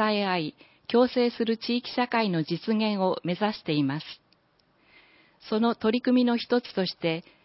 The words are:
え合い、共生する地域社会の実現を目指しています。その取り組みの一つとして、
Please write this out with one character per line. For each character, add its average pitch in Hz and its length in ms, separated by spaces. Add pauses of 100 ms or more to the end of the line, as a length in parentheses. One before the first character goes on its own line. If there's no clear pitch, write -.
え 208 240
合 185 120
い、 156 160 (340)
共 240 180
生 240 240
す 233 140
る 226 120
地 233 220
域 - 140
社 247 160
会 220 220
の 165 120
実 170 320
現 214 240
を 185 260
目 175 160
指 214 140
し - 100
て 165 80
い 147 100
ま 139 180
す。 - 60 (1400)
そ 214 100
の 233 160
取 220 240
り 247 40
組 247 200
み - 20
の 240 120
一 240 240
つ - 140
と 185 120
し - 100
て、 165 280 (200)